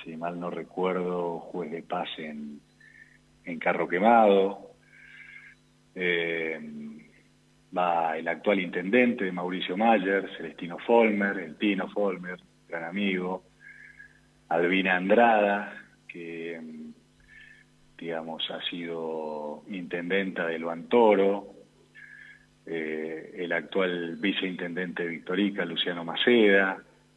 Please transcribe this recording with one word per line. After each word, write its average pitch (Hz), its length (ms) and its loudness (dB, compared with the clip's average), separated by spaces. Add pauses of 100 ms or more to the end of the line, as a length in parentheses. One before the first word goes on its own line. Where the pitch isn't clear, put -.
si 82 140 -12
mal 87 200 -6
no 87 120 -6
recuerdo, 90 920 -4
juez 82 320 -8
de 82 100 -8
paz 87 360 -6
en, 73 420 -12 (880)
en 85 140 -8
Carro 87 280 0
Quemado, 101 840 6 (1200)
eh, 85 680 -2 (1160)
va 85 420 0
el 82 100 -6
actual 98 320 2
intendente 98 640 2
de 92 80 -2
Mauricio 90 460 -4
Mayer, 98 580 2
Celestino 82 440 -10
Folmer, 104 600 4
el 78 160 -10
Tino 98 340 0
Folmer, 90 500 -4 (280)
gran 85 160 -10
amigo, 92 600 -4 (1040)
Albina 90 480 2
Andrada, 104 880 4 (200)
que, 82 560 -10 (1400)
digamos, 82 540 -8
ha 82 180 -10
sido 80 1000 -8
intendenta 92 800 -4
de 80 120 -4
Luantoro, 98 960 4 (1120)
eh, 80 720 -6
el 87 140 -4
actual 85 680 -2
viceintendente 90 840 -4
de 85 60 -4
Victorica, 92 560 -2
Luciano 85 380 -4
Maceda, 98 760 4 (360)